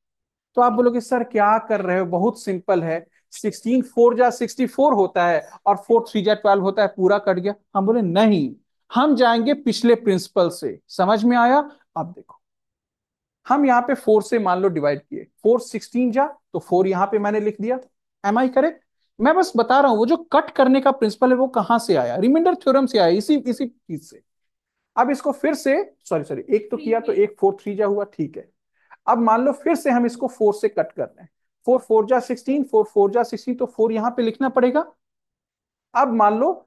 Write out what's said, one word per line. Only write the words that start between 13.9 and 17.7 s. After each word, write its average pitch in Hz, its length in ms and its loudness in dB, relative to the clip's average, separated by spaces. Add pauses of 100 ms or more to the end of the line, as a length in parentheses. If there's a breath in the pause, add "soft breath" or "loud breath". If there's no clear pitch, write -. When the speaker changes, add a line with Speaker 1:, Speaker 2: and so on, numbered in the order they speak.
Speaker 1:
फ़ोर 214 300 2
से 240 160 -2
मान 185 200 -2
लो 196 80 0
डिवाइड 147 340 -2
किए, - 220 -16
फ़ोर 233 360 0
सिक्सटीन 240 520 -4
जा, 269 160 0 (260)
तो 175 60 -6
फ़ोर 190 280 0
यहाँ 190 200 0
पे 208 120 -2
मैंने 208 200 -2
लिख 208 220 -4
दिया। 247 180 -4 (460)